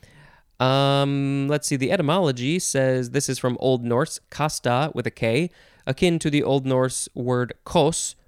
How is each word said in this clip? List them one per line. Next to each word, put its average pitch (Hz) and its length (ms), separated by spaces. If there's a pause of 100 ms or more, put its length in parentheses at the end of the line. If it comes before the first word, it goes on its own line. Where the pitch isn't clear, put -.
(580)
Um, 139 920
let's 147 200
see, 151 80
the 127 160
etymology 156 640
says, 131 520
this 135 180
is 131 100
from 123 220
Old 127 240
Norse, 120 360 (100)
kasta 143 640
with - 120
a 120 40
K, 127 400 (360)
akin 165 340
to 156 100
the 147 120
Old 135 240
Norse 127 480
word 123 380 (120)
kos, - 500 (120)